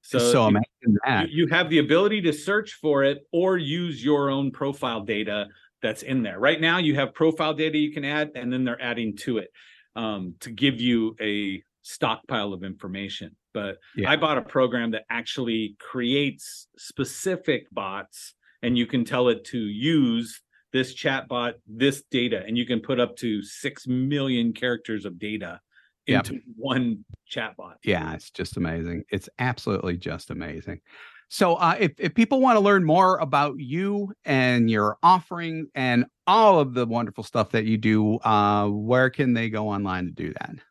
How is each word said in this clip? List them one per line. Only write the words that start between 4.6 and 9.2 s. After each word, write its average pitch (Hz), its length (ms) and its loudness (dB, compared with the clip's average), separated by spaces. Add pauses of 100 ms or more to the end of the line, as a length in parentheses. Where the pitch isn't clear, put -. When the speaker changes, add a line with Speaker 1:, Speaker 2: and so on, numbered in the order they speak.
Speaker 1:
data 104 460 -4 (340)
that's 110 220 -4
in 131 200 -2
there. 95 160 -6
Right 151 220 2
now, 165 160 2
you 151 180 2
have 135 180 -2
profile 156 400 2
data 156 240 -2
you 151 140 0
can 143 140 -8
add, 147 300 -2
and 123 160 -6
then 127 120 -2
they're 120 180 -4
adding 117 360 -4
to 120 220 -4